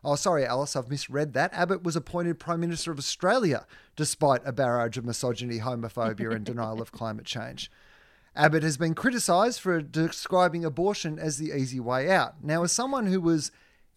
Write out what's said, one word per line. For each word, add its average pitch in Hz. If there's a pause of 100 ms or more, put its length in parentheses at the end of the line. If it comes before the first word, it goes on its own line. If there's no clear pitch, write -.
Oh, 143
sorry, 151
Alice, 127
I've 123
misread 139
that. 147
Abbott 175
was 170
appointed 170
Prime 165
Minister 170
of 143
Australia 180 (300)
despite 147
a 135
barrage 120
of 120
misogyny, 120
homophobia 113
and 107
denial 113
of 113
climate 113
change. - (680)
Abbott 151
has 151
been 160
criticised 226
for 175
describing 165
abortion 165
as 156
the 151
easy 131
way 127
out. 135
Now, 160
as 175
someone 254
who 185
was 165 (460)